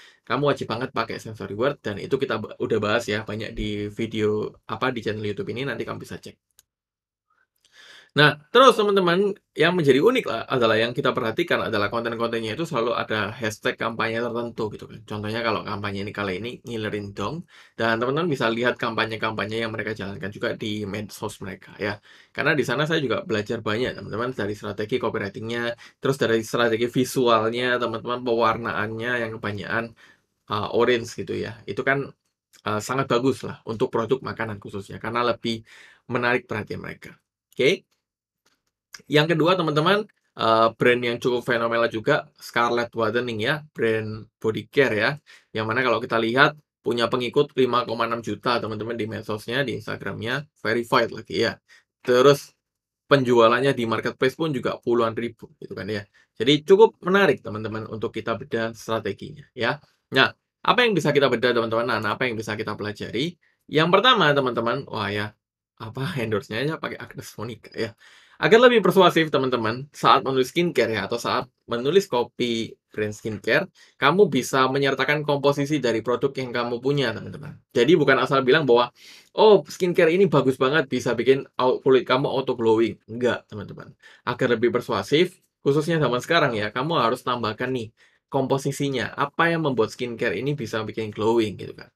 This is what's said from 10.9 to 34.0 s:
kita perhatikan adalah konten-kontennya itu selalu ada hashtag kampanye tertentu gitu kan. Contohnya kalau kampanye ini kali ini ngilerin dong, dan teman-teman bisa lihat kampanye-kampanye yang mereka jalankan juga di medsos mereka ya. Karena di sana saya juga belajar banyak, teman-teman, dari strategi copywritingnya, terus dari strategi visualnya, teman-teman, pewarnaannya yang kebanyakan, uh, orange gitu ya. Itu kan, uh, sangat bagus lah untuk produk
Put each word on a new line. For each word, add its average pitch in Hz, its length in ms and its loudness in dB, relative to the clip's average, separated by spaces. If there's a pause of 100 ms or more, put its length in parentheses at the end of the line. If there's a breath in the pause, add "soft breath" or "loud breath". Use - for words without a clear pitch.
kita 131 160 0
perhatikan 120 560 -2
adalah 104 240 0
konten-kontennya 113 640 -4
itu 160 80 -6
selalu 120 320 -2
ada 107 400 -2
hashtag 117 400 -4
kampanye 113 480 -4
tertentu 117 480 -4
gitu 110 160 -14
kan. - 160 -20
Contohnya 107 400 -6
kalau 101 240 -2
kampanye 101 400 -6
ini 107 80 -10
kali 98 240 -4
ini 117 240 -10
ngilerin 104 480 -6
dong, 107 320 -6 (320 loud breath)
dan 113 240 0
teman-teman 139 320 0
bisa 131 160 0
lihat 113 320 0
kampanye-kampanye 110 880 -4
yang 110 80 -8
mereka 110 240 -6
jalankan 98 320 -8
juga 104 240 -6
di 107 320 -6
medsos 104 560 -8
mereka 95 320 -14
ya. 101 240 -6 (320 soft breath)
Karena 135 240 -2
di 139 80 2
sana 127 240 -2
saya 160 160 -2
juga 110 240 -4
belajar 110 320 -4
banyak, 107 400 -4
teman-teman, 101 320 -8
dari 107 240 -6
strategi 107 480 -6
copywritingnya, 113 720 -6 (240 loud breath)
terus 135 160 0
dari 113 320 2
strategi 117 400 0
visualnya, 120 960 2
teman-teman, 120 400 -4
pewarnaannya 113 1040 -2
yang 110 40 -6 (120)
kebanyakan, 104 480 -6 (640 soft breath)
uh, 104 240 -4
orange 117 400 0
gitu 101 160 -6
ya. 101 320 -6
Itu - 160 -6
kan, 139 320 -2 (480)
uh, 107 160 -4
sangat 127 320 -4
bagus 123 320 0
lah 107 240 -10
untuk 113 240 -4
produk 117 320 -2